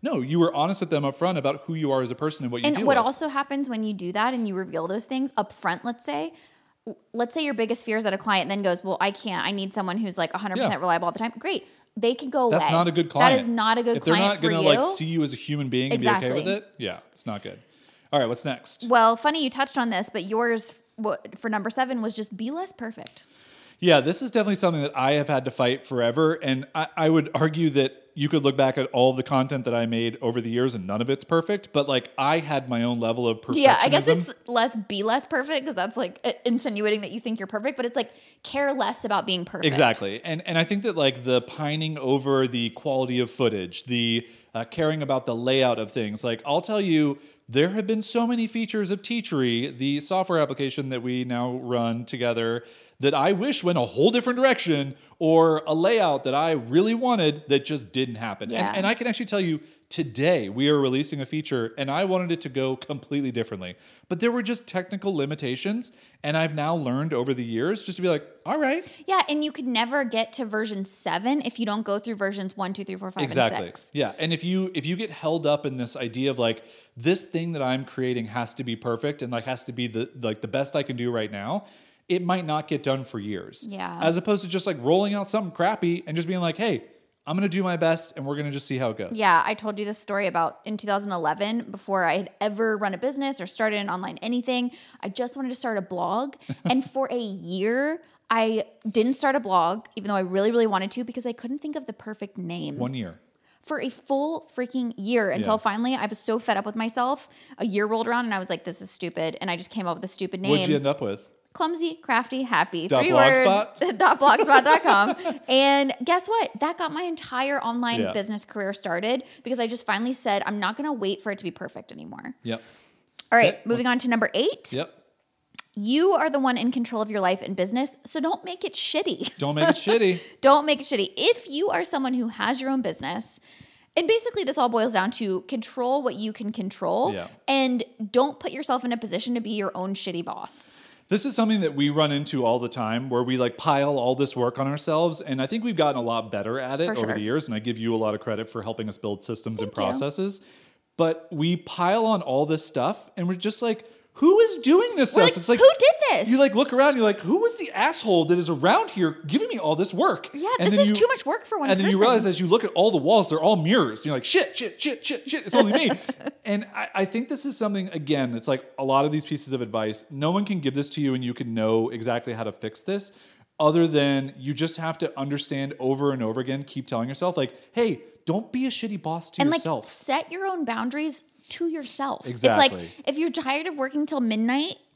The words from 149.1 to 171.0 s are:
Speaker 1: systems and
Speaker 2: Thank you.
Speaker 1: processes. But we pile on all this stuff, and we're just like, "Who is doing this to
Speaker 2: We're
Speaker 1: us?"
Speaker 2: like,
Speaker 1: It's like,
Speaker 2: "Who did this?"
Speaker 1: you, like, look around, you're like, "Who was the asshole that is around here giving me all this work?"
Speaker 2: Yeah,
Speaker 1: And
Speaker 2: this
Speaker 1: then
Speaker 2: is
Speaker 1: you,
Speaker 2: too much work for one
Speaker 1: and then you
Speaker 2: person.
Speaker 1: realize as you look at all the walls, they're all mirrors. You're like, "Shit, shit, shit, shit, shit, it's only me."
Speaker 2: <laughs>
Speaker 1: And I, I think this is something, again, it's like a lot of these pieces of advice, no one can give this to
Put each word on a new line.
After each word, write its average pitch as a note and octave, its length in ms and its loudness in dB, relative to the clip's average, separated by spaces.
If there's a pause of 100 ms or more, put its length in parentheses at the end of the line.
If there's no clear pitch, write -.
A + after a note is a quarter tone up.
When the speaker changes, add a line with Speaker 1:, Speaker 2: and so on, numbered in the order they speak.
Speaker 1:
systems A2+ 360 -8
and G#2 140 -6
Speaker 2:
Thank - 40 -10
you. G#2+ 140 0
Speaker 1:
processes. G3 500 -4 (560)
But E3 340 0
we E3 240 0
pile F#3 500 0
on A3 160 2
all C#3 240 2
this D#3 200 -2
stuff, D3 520 -4
and F3 100 -2
we're F#3 80 0
just F3+ 280 -4
like, A3+ 220 -2 (280)
"Who F#4 280 8
is A4 160 4
doing F#4 400 4
this C4+ 160 4
to - 40 6
Speaker 2:
We're G3+ 60 10
Speaker 1:
us?" E3+ 60 10
Speaker 2:
like, - 80 -2
Speaker 1:
It's E3+ 120 -4
like, A#3+ 100 6
Speaker 2:
"Who C5 100 12 (100)
did C#5+ 140 8 (180)
this?" G#3+ 180 2
Speaker 1:
you, B3+ 80 6
like, C#4 160 6
look B3+ 200 2
around, C4+ 220 6
you're A#3 100 4
like, G#3 160 2
"Who F3+ 160 2
was A#4 200 2
the B3+ 140 -8
asshole G#3 540 2
that F3 120 4
is F3 120 -2
around G3 420 4
here E3 340 0
giving C4 220 0
me A#4 100 -4
all D#3 200 0
this F#3 160 -2
work?" B3 400 0
Speaker 2:
Yeah, D#4+ 160 -6 (100)
Speaker 1:
And F3+ 80 4
Speaker 2:
this F#3+ 80 6
Speaker 1:
then - 60 8
Speaker 2:
is G#3 80 6
Speaker 1:
you, G#3+ 60 4
Speaker 2:
too G#4 120 4
much B4 180 -2
work F#4+ 200 -2
for A4 120 -4
one C#4+ 140 0
Speaker 1:
and F#3+ 80 4
then F#3+ 60 2
you G3 60 4
Speaker 2:
person. G3 100 4
Speaker 1:
realize A3+ 260 6
as E3+ 120 0
you F#3 80 0
look F#3+ 180 4
at F3+ 80 -2
all G3+ 180 4
the F#3 60 4
walls, F#3 320 4
they're D#3 120 2
all G#3 140 6
mirrors. D#3+ 500 2
You're D3+ 80 0
like, C3 120 -2
"Shit, - 320 2
shit, A3+ 220 -8
shit, C#4+ 260 -4
shit, - 220 -6
shit, D4 200 -4
it's F#3 80 -2
only A3 180 6
me." C#4+ 220 4
Speaker 2:
<laughs> - 40 -12 (460)
Speaker 1:
And G#3 280 -2
I, - 220 -6
I G3 100 2
think A3+ 240 -4
this C#4 160 -6
is C#4 100 -4
something, G3 340 -2
again, C#3+ 460 0
it's A2+ 120 -6
like C3 320 -2
a C3+ 40 -2
lot C3+ 220 4
of D3+ 60 0
these D3+ 120 -2
pieces C#3 300 -6
of B2+ 80 -2
advice, A2 480 -4
no D3 220 -2
one G3+ 140 0
can G3 160 -4
give C#3+ 120 0
this C#3+ 180 -2
to D3+ 100 -4